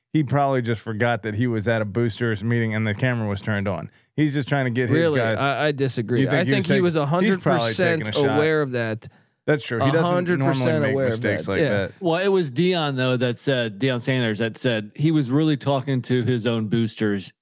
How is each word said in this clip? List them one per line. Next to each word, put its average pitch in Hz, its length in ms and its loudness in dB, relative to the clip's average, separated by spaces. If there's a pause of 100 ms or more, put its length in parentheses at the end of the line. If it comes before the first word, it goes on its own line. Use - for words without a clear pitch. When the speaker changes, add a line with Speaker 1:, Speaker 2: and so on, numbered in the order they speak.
(120)
Speaker 1:
he 156 120 2
probably 135 380 2
just 113 200 -2
forgot 117 420 -2
that 110 120 -4
he 123 120 0
was 110 220 -2
at 113 120 2
a 107 40 -2
boosters 110 580 -2
meeting 117 320 0
and 110 100 0
the 107 80 0
camera 117 360 -2
was 98 120 -4
turned 101 260 -2
on. 92 220 -6 (280)
He's 147 160 2
just 139 160 -4
trying 139 160 0
to 123 60 -2
get 120 180 0
his 147 80 2
Speaker 2:
Really? 156 220 2
Speaker 1:
guys. 113 200 0
Speaker 2:
I, 139 280 0
I 151 40 0
disagree. 123 500 -2
Speaker 1:
You 135 60 2
think 156 140 2
Speaker 2:
I - 20 0
Speaker 1:
he 135 80 0
Speaker 2:
think - 60 2
Speaker 1:
was - 80 -2
Speaker 2:
he - 80 2
Speaker 1:
taking, 196 100 2
Speaker 2:
was 170 120 2
Speaker 1:
he's 156 60 0
probably - 20 2
Speaker 2:
a - 40 -2
hundred 180 340 2
percent 151 640 2
Speaker 1:
taking - 180 0
a 139 40 4
shot. 139 100 0
Speaker 2:
aware 156 240 2
of 135 100 -4
that. 113 360 -4 (400)
Speaker 1:
That's 151 180 2
true. 117 140 -2
He 139 120 2
doesn't 160 80 2 (120)
Speaker 2:
A - 20 2
hundred 175 280 0
percent 135 240 2
Speaker 1:
normally 156 220 2
make 135 60 0
Speaker 2:
aware 135 140 0
of 117 40 0
Speaker 1:
mistakes 107 340 -2
Speaker 2:
that. 98 60 -4
Speaker 1:
like 95 100 0
Speaker 2:
Yeah. 143 160 2
Speaker 1:
that. 95 140 -2 (100)
Speaker 3:
Well, 165 160 0
it 190 100 0
was 185 240 0
Deion, 156 460 0
though, 127 200 2
that 120 220 0
said, 117 400 -2
Deion 127 220 0
Sanders, 117 380 0
that 113 180 -2
said 107 380 -2
he 151 160 2
was 143 200 2
really 151 260 2
talking 135 460 0
to 127 200 0
his 117 220 0
own 117 220 0
boosters 107 640 0 (100)